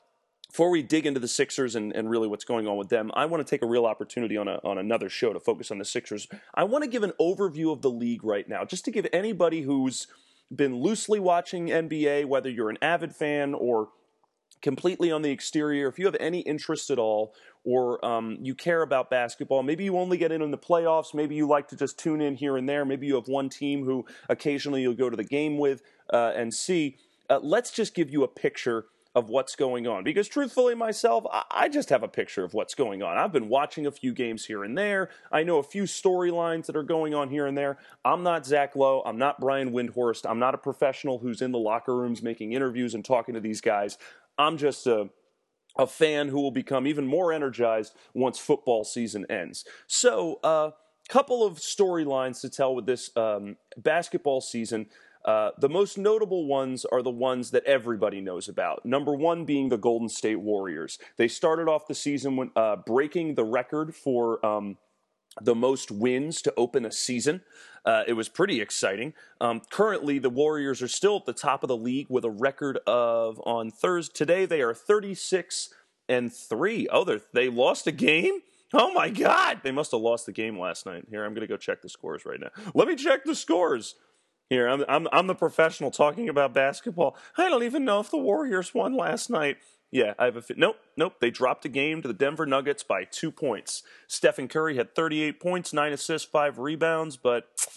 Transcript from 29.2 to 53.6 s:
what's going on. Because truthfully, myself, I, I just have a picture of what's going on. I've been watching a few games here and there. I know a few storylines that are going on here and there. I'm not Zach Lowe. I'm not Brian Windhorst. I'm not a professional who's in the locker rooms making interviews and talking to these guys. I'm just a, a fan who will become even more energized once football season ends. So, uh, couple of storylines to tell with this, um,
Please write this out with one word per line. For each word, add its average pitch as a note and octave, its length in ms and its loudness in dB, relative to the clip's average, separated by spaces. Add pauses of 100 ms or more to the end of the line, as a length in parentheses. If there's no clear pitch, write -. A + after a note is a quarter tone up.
what's C3 280 0
going B2 300 -2
on. G2+ 180 -4
Because F3+ 240 0
truthfully, B3 460 2
myself, A3+ 580 0
I, - 180 0
I - 180 2
just C#4+ 200 -2
have A#2+ 140 4
a G#2+ 60 -4
picture - 360 -4
of F2+ 100 -6
what's G#2 200 -4
going G2+ 280 -2
on. F2+ 160 -2
I've F3+ 140 0
been A#2 160 0
watching C#3+ 380 0
a C#3+ 40 -2
few B2+ 240 -4
games A2+ 300 -4
here G#2 180 -8
and A2 140 -6
there. G3 340 -2 (220)
I D#3 100 2
know E3+ 160 2
a C#3 60 0
few G3+ 180 -6
storylines E3+ 840 0
that D3+ 100 -4
are D#3 60 -2
going D#3 300 -2
on C#3+ 160 0
here C#3+ 180 -2
and C#3 120 -2
there. C#3 200 -2 (260)
I'm D#3+ 180 2
not E3+ 240 0
Zach C#3+ 300 2
Lowe. C3+ 280 4
I'm A2+ 140 -6
not C#3 220 0
Brian C3+ 320 0
Windhorst. A#2+ 560 -2
I'm A2+ 100 0
not C3 160 2
a C3+ 40 -4
professional C3 600 -2
who's A#2 240 -4
in B2+ 80 -2
the B2 80 0
locker A#2 380 0
rooms A#2+ 260 -2
making A2+ 300 -6
interviews B2 420 -2
and G#2 100 -6
talking A#2+ 300 2
to A2+ 60 -6
these G#2+ 200 -4
guys. G#2 380 0 (400)
I'm D3+ 180 4
just C#3 300 0
a, G#2+ 240 2 (640)
a C3 100 4
fan D3 420 2
who C#3 120 -2
will C#3 120 0
become C3 340 0
even D3 200 0
more E3 260 2
energized A#2 640 0 (200)
once B2 240 0
football A#2+ 460 2
season G#2 440 -6
ends. - 380 -6 (200)
So, F3+ 560 2
uh, D#3 280 2 (380)
couple B3 360 4
of F3 140 -2
storylines C#3+ 800 0
to C3+ 80 -8
tell C3 260 0
with A#2+ 120 -6
this, - 300 -2
um, G#2 400 -2 (200)